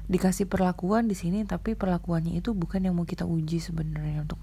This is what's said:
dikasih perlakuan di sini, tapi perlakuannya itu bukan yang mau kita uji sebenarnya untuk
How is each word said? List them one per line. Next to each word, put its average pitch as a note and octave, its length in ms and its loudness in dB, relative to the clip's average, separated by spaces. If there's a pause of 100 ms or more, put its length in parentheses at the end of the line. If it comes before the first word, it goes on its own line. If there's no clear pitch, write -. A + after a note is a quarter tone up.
dikasih F#3 400 2
perlakuan F#3+ 640 2
di F#3 60 -2
sini, F#3+ 260 0
tapi G3 320 -4
perlakuannya E3+ 640 0
itu A#3 160 -2
bukan F#3 320 0
yang F3+ 80 2
mau F3 80 2
kita F3 240 -4
uji E3 320 0
sebenarnya D3+ 640 -2
untuk E3 180 -6